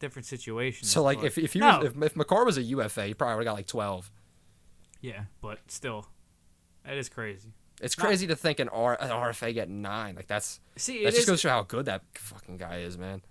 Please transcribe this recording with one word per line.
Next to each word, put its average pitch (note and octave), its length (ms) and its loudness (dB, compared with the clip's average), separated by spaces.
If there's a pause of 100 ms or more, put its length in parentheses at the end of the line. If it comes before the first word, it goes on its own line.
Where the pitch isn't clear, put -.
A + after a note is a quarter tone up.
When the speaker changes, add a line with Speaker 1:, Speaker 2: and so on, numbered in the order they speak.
Speaker 1:
different C3+ 260 -10
situations, A#2+ 640 -4
Speaker 2:
So, D#3+ 120 6
like, C3+ 160 6
Speaker 1:
but A2+ 80 0
Speaker 2:
if, - 120 0
if D#3+ 140 2
he F#3 80 2
Speaker 1:
No. G#3+ 180 8
Speaker 2:
was, C3 140 0
if, C#3+ 100 -4
if D#3 140 0
Makar F#3 280 4
was F#3 140 2
a B2+ 40 0
U B2 200 -2
F G#2+ 160 -4
A, G2+ 80 -2
he G#2+ 80 -4
probably A#2 220 0
would've A#2 100 -2
got, A2 80 0
like, G2+ 140 -10
twelve. G2 420 -4 (920)
Speaker 1:
Yeah, G#2+ 240 -10 (160)
but G#2+ 280 -10
still, G#2+ 380 -8 (800)
that C3+ 120 -8
is C3+ 120 -4
crazy. G#2+ 440 -10 (260)
Speaker 2:
It's - 200 -4
Speaker 1:
Not F3 80 2
Speaker 2:
crazy G3 220 4
to D#3+ 80 2
think D#3 220 0
an C3 120 0
R, A#2 280 2
an C3 120 -4
R A#2+ 180 0
F A#2 140 -4
A A#2 100 -2
get A2 160 -2
nine. G2+ 480 -6
Like, F#2+ 120 -14
that's, - 320 -4 (160)
Speaker 1:
See, A3+ 260 -4
Speaker 2:
that G#3 60 4
Speaker 1:
it - 20 4
Speaker 2:
just A#3 100 6
Speaker 1:
is A#3 60 6
Speaker 2:
goes F3+ 160 6
to E3 60 4
show - 20 6
how A#2+ 120 4
good A#2+ 220 -2
that G2+ 180 -2 (120)
fucking - 420 -10
guy F2 220 -6
is, F2 180 -6
man. F#2+ 240 -8 (100)